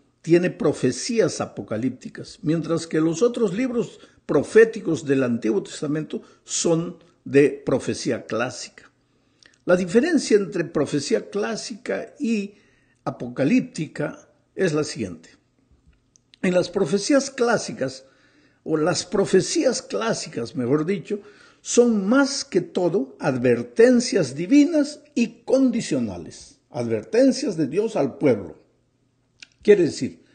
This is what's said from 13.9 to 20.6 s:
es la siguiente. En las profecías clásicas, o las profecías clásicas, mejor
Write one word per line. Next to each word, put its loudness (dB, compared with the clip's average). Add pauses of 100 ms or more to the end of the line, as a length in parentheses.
es 0
la 0
siguiente. -10 (1120)
En 0
las 2
profecías 0
clásicas, -2 (580)
o -2
las 0
profecías 0
clásicas, -6
mejor 0